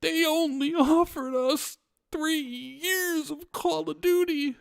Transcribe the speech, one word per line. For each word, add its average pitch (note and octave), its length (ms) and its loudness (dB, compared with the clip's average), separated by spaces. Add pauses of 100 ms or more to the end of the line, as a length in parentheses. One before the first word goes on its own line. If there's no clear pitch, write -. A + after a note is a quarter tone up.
They E4 240 0
only D#4 500 0
offered D#4 600 2
us C4 440 -2 (340)
three D#4 280 -2
years D4 920 -4
of D4+ 220 -12
Call D#4+ 380 -2
of D4+ 100 -6
Duty. F4 600 2